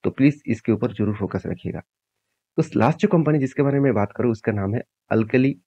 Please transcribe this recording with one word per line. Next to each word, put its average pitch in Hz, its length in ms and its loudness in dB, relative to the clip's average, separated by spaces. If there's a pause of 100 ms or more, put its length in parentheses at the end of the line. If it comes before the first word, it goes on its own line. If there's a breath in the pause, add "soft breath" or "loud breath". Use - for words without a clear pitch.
तो - 80 0
प्लीज 143 360 2
इसके 110 260 -2
ऊपर 107 200 -2
जरूर 104 240 -2
फोकस 95 300 -4
रखिएगा। - 340 -8 (760)
तो 160 60 0 (140)
लास्ट 135 220 2
जो 208 100 2
कंपनी 156 300 2
जिसके 131 240 -2
बारे 139 180 2
में 135 140 2
बात 104 220 0
करूँ, 127 140 0
उसका 110 220 -2
नाम 101 220 -2
है 127 80 -4 (280)
अल्कली 127 420 2 (140)